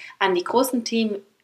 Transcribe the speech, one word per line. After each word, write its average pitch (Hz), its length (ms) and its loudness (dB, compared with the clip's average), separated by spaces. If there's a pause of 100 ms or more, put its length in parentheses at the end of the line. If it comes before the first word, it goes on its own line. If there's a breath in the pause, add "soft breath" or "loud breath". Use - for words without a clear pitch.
(180 loud breath)
an 190 160 2
die 175 100 0
großen 247 400 2
Themen 220 380 -2 (220)